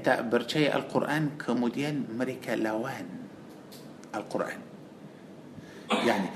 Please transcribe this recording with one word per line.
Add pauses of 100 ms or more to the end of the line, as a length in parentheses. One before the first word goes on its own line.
tak
percaya
Al-Quran,
kemudian
mereka
lawan (1120)
Al-Quran? (1500)
Yani,